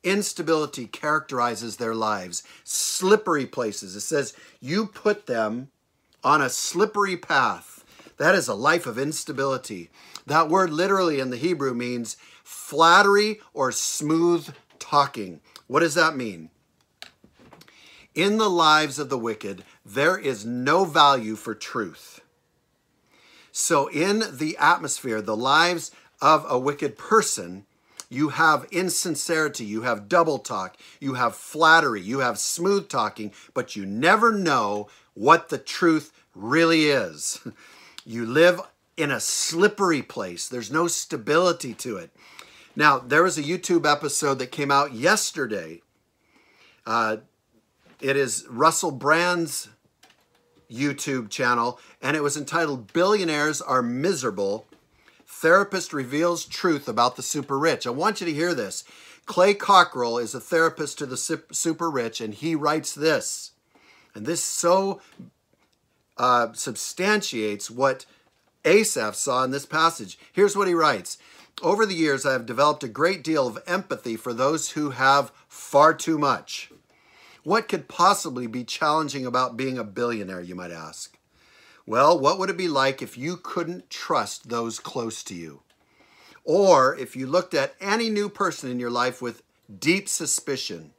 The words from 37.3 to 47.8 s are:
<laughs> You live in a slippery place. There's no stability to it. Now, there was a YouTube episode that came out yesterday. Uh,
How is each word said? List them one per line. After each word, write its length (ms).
<laughs> 40
You 160
live 360
in 160
a 80
slippery 840
place. 460
There's 240
no 160
stability 840
to 240
it. 120
Now, 260
there 220
was 160
a 60
YouTube 420
episode 540
that 100
came 220
out 220
yesterday. 880
Uh, 320